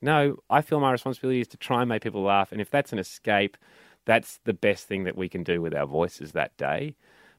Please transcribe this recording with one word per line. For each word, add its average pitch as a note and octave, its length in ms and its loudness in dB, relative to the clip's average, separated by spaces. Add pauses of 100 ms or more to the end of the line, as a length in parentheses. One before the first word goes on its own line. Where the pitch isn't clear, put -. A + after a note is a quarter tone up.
"No, C#3+ 360 2 (120)
I C#3+ 120 6
feel D3+ 180 0
my C3+ 120 4
responsibility B2+ 480 -2
is A2+ 80 -4
to - 80 -20
try B2 260 -2
and B2 60 0
make A2 140 -2
people G#2 200 -4
laugh. G2 300 4
And G#2+ 80 -6
if G2+ 100 -6
that's C#3+ 220 0
an A2+ 60 -4
escape, G2+ 580 0 (480)
that's - 400 0
the A2+ 80 0
best G2 360 0
thing F#2+ 160 -4
that F2+ 120 -6
we F#2 120 -4
can F2 160 -6
do F2 180 0
with D#2+ 120 -4
our C#2+ 120 -2
voices D2+ 460 -4
that C#2+ 240 -4
day." D#2+ 400 -4 (420)